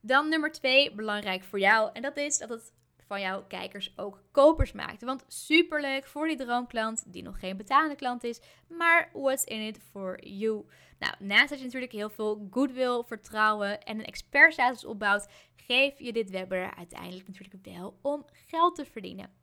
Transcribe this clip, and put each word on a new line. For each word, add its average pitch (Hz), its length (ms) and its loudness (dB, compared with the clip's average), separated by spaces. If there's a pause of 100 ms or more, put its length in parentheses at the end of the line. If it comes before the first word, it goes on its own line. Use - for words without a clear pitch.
Dan 277 280 2
nummer 311 220 0
twee, 269 440 2
belangrijk 208 480 -4
voor 196 160 -6
jou. 214 340 6
En 233 80 -10
dat 277 160 -6
is 285 200 -2
dat 220 120 -8
het 226 240 -12 (360)
van 196 120 -6
jouw 190 260 -4
kijkers 190 500 -12
ook 196 340 -10
kopers 294 400 8
maakt. - 300 -10
Want 254 260 -8
superleuk 302 760 -2
voor 302 220 -6
die 302 100 -2
droomklant 240 680 -4 (100)
die - 100 -12
nog - 160 -12
geen 190 180 -8
betalende 285 380 2
klant 247 280 -6
is. 233 180 -8 (260)
Maar 339 460 4
what's 269 300 0
in 220 180 -6
it 214 180 -8 (120)
for 190 340 -8
you? 214 400 -2 (340)
Nou, - 200 -2
naast 214 300 2
dat 285 100 -6
je 262 60 -12
natuurlijk 247 260 -8
heel 214 180 -6
veel 214 420 -4
goodwill, 247 520 0
vertrouwen 214 800 -2
en 220 160 -8
een - 60 -12
expertstatus 285 800 4
opbouwt, 208 420 -2 (280)
geef 269 440 0
je 240 140 -10
dit 214 160 -2
webinar 185 460 -6
uiteindelijk 175 520 -16
natuurlijk 190 380 -20
wel 180 360 -14
om 294 300 -4
geld 339 440 0
te 285 100 -8
verdienen. 190 460 -14 (120)